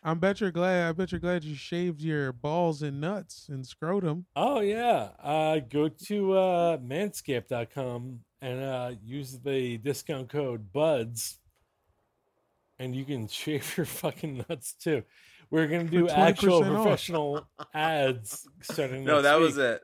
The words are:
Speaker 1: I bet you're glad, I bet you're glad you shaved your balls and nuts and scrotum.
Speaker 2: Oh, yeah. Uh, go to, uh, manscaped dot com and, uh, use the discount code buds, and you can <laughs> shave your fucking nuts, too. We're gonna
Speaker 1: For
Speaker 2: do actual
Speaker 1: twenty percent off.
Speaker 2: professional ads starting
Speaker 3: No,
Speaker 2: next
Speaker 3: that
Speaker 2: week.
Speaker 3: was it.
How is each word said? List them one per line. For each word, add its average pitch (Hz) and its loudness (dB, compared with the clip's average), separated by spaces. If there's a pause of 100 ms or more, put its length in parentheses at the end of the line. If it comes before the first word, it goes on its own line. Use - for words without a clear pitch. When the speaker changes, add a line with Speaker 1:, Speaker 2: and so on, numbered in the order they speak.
Speaker 1:
I 160 0
bet 185 0
you're 196 0
glad, 175 2
I 165 0
bet 175 -2
you're 175 -4
glad 175 -2
you 151 -6
shaved 170 -4
your 151 0
balls 151 -2
and 143 -6
nuts 185 -8
and 131 -10
scrotum. 180 -2 (120)
Speaker 2:
Oh, 233 2
yeah. 208 2 (120)
Uh, 156 2
go 147 0
to, 196 -2
uh, 175 4
manscaped 135 -4
dot 120 -4
com 123 -8 (200)
and, 131 -6
uh, 127 -6 (120)
use 131 -10
the 127 -2
discount 131 -6
code 120 -4
buds, 123 0 (1400)
and 127 -6
you 135 -6
can 127 -6
<laughs> - -
shave - -6
your 160 -2
fucking 143 -8
nuts, - -10
too. 143 0 (460)
We're 160 2
gonna 170 0
Speaker 1:
For 160 -4
Speaker 2:
do 175 6
actual 175 6
Speaker 1:
twenty 147 4
percent - 2
off. 220 2
Speaker 2:
professional 151 0 (260)
ads 143 0 (140)
starting 135 -4
Speaker 3:
No, 147 4
Speaker 2:
next 143 6
Speaker 3:
that 147 8
Speaker 2:
week. 165 6
Speaker 3:
was 143 0
it. 120 2